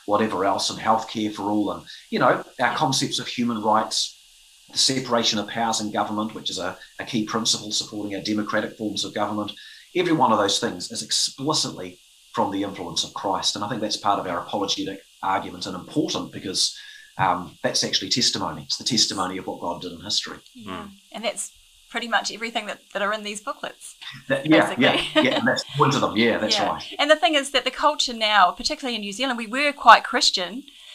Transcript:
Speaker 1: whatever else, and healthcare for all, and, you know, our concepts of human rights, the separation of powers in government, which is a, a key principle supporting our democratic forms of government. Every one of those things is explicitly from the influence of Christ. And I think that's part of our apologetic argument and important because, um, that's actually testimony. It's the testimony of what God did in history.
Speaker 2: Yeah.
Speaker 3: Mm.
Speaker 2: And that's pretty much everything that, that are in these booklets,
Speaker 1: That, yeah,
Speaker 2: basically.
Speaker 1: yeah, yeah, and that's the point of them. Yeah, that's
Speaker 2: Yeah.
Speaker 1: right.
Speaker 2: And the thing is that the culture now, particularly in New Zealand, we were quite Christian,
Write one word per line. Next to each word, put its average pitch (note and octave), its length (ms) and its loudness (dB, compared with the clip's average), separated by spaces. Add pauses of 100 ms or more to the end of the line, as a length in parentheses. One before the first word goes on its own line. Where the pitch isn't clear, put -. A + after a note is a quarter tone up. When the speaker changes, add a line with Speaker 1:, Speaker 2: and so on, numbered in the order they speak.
Speaker 1:
whatever G2+ 380 2
else, G2 260 2
and F#2+ 80 -6
healthcare A2 560 0
for G2+ 160 -4
all, G#2 220 2
and, - 120 -10 (260)
you A3 80 0
know, F3 260 4 (160)
our A#2+ 160 2
concepts C#3 420 0
of B2 80 -6
human A#2+ 360 -2
rights, - 520 0 (560)
the - 80 -6
separation A#2 600 2
of G2+ 100 -4
powers A2+ 320 0
in G#2 100 -4
government, G#2+ 440 -2
which - 140 -8
is F#2 100 -6
a, F2 200 -6 (200)
a F#2+ 60 -6
key G#2+ 200 -2
principle G#2+ 480 -2
supporting G#2 420 -6
our F#2 80 -6
democratic G#2+ 560 -2
forms G2+ 260 -4
of F#2+ 80 -8
government. G#2 400 -4 (420)
Every E3+ 200 2
one B2+ 180 6
of G#2+ 60 4
those G2+ 220 2
things F#2 300 -4
is - 120 -6
explicitly B2+ 960 -2 (340)
from G2+ 180 0
the G2 120 -2
influence F2 420 -4
of - 80 -12
Christ. F#2 420 -2
And - 100 -6
I - 40 -6
think G#2+ 140 -4
that's G#2+ 160 -2
part G2+ 200 2
of F2+ 80 -6
our F2 140 -2
apologetic G2 640 -4 (200)
argument F#2+ 440 -4
and F#2 100 -6
important - 560 -4
because, - 420 -2 (440)
um, F2+ 440 0
that's - 220 0
actually - 240 -2
testimony. F2+ 540 0
It's - 160 -6
the G#2+ 60 -10
testimony F#2+ 520 0
of F#2 100 -8
what F#2 140 -8
God F2 220 -6
did F2 100 -10
in D#2+ 80 -16
history. E2+ 380 -4 (160)
Speaker 2:
Yeah. F#2+ 300 -10
Speaker 3:
Mm. - 60 -16 (220)
Speaker 2:
And G#3 140 -10
that's - 240 -6 (400)
pretty A#3 180 -6
much G#3+ 240 -2
everything A3+ 320 -6
that, G3 160 -10 (140)
that G3+ 80 -2
are G3+ 100 0
in G#3+ 100 -4
these G#3 200 -8
booklets, - 540 -10 (320)
Speaker 1:
That, - 180 -2
yeah, D#3 280 6
Speaker 2:
basically. B2 100 2
Speaker 1:
yeah, - 380 2
yeah, - 180 4
and A2+ 60 0
that's - 180 2
the - 120 -16
point C#3 180 6
of A#2+ 60 2
them. F2+ 160 0
Yeah, A2 220 4
that's - 180 2
Speaker 2:
Yeah. - 140 2
Speaker 1:
right. - 280 -8
Speaker 2:
And D4 120 4
the D#4 60 8
thing D#4+ 180 2
is C#4 160 0
that B3+ 140 0
the B3+ 60 -2
culture C#4+ 440 0
now, G#3 360 6
particularly B3+ 460 -4
in G#3+ 60 -4
New G3+ 100 -6
Zealand, B3 240 -2
we A#3 100 -6
were C#4 280 0
quite G#3+ 280 10
Christian, G3 600 0 (320)